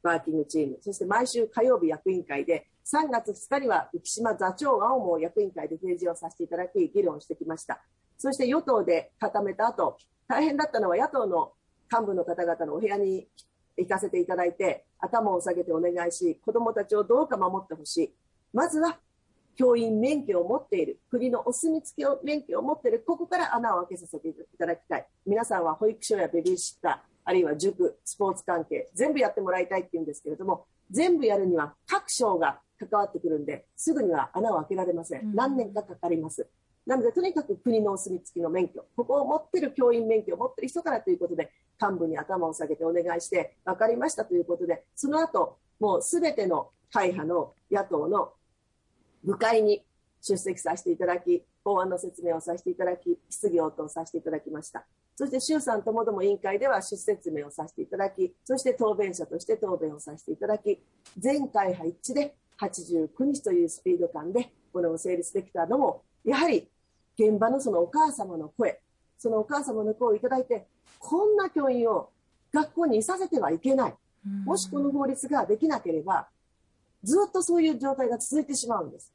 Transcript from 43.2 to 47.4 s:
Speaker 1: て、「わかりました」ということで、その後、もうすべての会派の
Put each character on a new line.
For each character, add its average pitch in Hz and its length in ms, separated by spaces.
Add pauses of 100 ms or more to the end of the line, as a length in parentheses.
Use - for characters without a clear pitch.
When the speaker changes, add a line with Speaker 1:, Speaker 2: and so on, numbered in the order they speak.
Speaker 1:
て、 175 380
「わ 185 100
か 220 120
り 233 100
ま 277 120
し - 60
た」 - 100
と - 100
い 175 40
う 170 60
こ 175 100
と - 100
で、 - 200 (100)
そ 277 140
の 302 100
後、 214 380 (220)
も 202 180
う - 40
す 339 200
べ 320 100
て 208 160
の 160 220 (240)
会 190 160
派 170 180
の 170 260 (160)